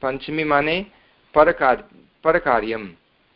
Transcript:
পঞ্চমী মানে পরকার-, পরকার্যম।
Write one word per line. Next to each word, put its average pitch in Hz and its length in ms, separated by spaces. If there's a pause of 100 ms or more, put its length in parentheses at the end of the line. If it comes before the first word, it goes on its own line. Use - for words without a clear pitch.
পঞ্চমী 139 420
মানে 151 400 (500)
পরকার-, 151 640 (240)
পরকার্যম। 113 640 (480)